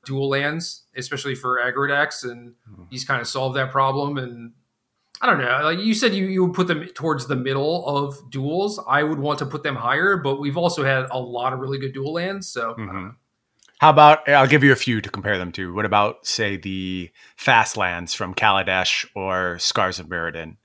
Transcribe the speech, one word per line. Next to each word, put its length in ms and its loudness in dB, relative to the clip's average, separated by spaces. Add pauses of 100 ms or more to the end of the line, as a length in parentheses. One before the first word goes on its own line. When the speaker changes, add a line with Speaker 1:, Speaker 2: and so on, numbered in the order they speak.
Speaker 1:
dual 240 -4
lands, 540 -4 (120)
especially 400 -6
for 280 -2
aggro 240 -2
decks, 380 -2
and 300 -12 (140)
Speaker 2:
Hmm. 200 -20
Speaker 1:
he's 160 -10
kinda 180 -2
solved 320 -2
that 160 -2
problem. 460 0
And 340 -10 (720)
I 60 0
don't 120 2
know, 240 2
like 160 0
you 140 2
said, 200 2
you, 140 0
you 160 2
would 100 0
put 140 0
them 220 -2
towards 380 -4
the 100 -2
middle 500 -2
of 420 -4
duels. 560 -4
I 160 2
would 180 0
want 200 -2
to 60 -4
put 180 -10
them 140 -2
higher, 400 2
but 240 -2
we've 160 -2
also 260 0
had 260 2
a 100 -4
lot 340 -4
of 60 -6
really 200 -6
good 140 -6
dual 180 -6
lands, 380 -6
so 240 -6
I 40 -12
don't 100 -10
Speaker 2:
Mm-hmm. 180 -8
Speaker 1:
know. 60 -14 (680)
Speaker 2:
How 120 8
about, 360 8
I'll 200 8
give 160 6
you 80 8
a 40 8
few 260 -2
to 100 -10
compare 260 -4
them 140 -6
to. 200 -8
What 140 -2
about, 400 0
say, 320 -4
the 540 -8 (240)
fast 420 4
lands 380 -4
from 180 -8
Kaladesh 800 0
or 460 -4
Scars 400 0
of 80 -14
Mirrodin? 580 -8